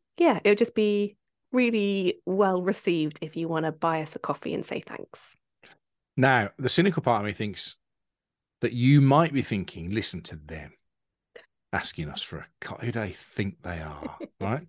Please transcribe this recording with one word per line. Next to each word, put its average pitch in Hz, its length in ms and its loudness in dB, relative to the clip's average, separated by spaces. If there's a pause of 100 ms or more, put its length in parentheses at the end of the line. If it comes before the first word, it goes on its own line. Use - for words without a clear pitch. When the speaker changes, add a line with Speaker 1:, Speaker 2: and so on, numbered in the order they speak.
(160)
Speaker 1:
yeah, 302 260 4
it 208 60 4
would 208 100 6
just 233 160 2
be 208 420 0 (360)
really 208 720 0
well 190 380 2
received 170 580 0
if 156 160 -10
you 165 120 -4
wanna 160 240 -2
buy 160 300 -2
us 156 140 -10
a - 40 -10
coffee - 340 -6
and - 100 -6
say - 160 -8
thanks. - 560 -16 (800)
Speaker 2:
Now, 127 320 4 (100)
the 127 120 -2
cynical 180 320 2
part 117 180 2
of 104 60 -4
me 104 80 -2
thinks - 420 -8 (840)
that 117 100 0
you 135 300 6
might 143 320 6
be 131 80 0
thinking, 90 480 -6
"Listen 98 320 -4
to - 140 -12
them 76 360 -14 (1000)
asking 85 360 -4
us - 140 -10
for - 160 -10
a - 80 -18 (140)
co-, - 160 -12
who 117 100 -10
do 117 140 -4
they 101 100 -6
think - 520 -8
they 85 180 -8
are?" 76 400 -12
Speaker 1:
<laughs> - 200 -16
Speaker 2:
Right? 123 280 -6